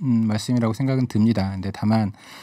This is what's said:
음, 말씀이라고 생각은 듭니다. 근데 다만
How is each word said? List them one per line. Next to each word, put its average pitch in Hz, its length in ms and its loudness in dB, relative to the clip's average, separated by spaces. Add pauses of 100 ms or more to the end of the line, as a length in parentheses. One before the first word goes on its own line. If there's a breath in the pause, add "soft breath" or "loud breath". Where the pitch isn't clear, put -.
음, 117 240 2
말씀이라고 113 460 0
생각은 131 340 0
듭니다. 104 440 2
근데 95 200 -6
다만 107 400 0 (320 loud breath)